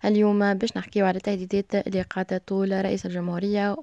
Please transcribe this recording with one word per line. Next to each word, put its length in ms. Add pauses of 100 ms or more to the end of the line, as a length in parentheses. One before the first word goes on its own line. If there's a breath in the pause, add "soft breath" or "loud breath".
اليوم 480
باش 240
نحكيو 280
على 120
التهديدات 720
اللي 140
قاعدة 360
تطول 480
رئيس 200
الجمهورية 760